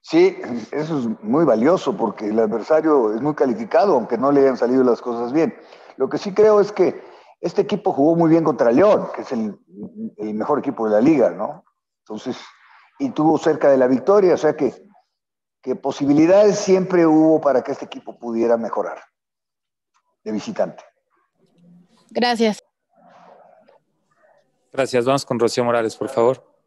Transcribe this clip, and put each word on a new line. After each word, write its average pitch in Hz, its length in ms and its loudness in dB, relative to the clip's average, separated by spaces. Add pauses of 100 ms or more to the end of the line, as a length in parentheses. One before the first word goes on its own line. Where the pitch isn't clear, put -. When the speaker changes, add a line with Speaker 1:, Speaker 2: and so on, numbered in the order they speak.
Speaker 1:
Sí, 180 360 2 (360)
eso 156 260 -4
es 117 240 -6
muy 131 220 0
valioso 131 520 0
porque 104 320 -6
el 110 100 -2
adversario 117 760 0
es 110 60 -4
muy 147 140 -4
calificado, 143 600 0
aunque 117 220 -2
no 135 160 0
le 139 80 4
hayan 135 160 4
salido 127 260 2
las 120 180 2
cosas 120 320 -8
bien. 151 220 0 (420)
Lo 131 120 -2
que - 100 -6
sí 202 140 -8
creo 208 280 4
es 202 120 -2
que 165 300 -2 (380)
este 175 220 -4
equipo 196 300 -4
jugó 160 240 2
muy 165 140 2
bien 165 140 4
contra 123 280 0
León, 151 420 4
que 113 80 -12
es - 100 -10
el, 110 260 -6 (580)
el 107 180 -10
mejor 127 260 -2
equipo 110 280 -6
de 104 60 0
la 107 60 4
liga, 127 300 4
¿no? 120 340 -10 (360)
Entonces, 110 380 -12 (600)
y 135 120 -4
tuvo 156 260 0
cerca 151 320 0
de 139 80 6
la 127 120 4
victoria, 180 460 2
o - 40 0
sea 151 180 0
que, 131 160 -2 (880)
que 127 140 -6
posibilidades 156 840 2
siempre 185 480 2
hubo 156 360 4
para 135 220 0
que 143 100 -8
este 139 140 -10
equipo - 300 -16
pudiera 117 400 0
mejorar 104 460 -6 (1200)
de 214 80 -10
visitante. 185 540 -6 (1300)
Speaker 2:
Gracias. 226 520 0 (2000)
Speaker 3:
Gracias. 127 320 -2
Vamos 135 220 0
con 120 140 -4
Rocío 120 240 0
Morales, 117 320 -2
por 107 120 -8
favor. 120 460 0 (120)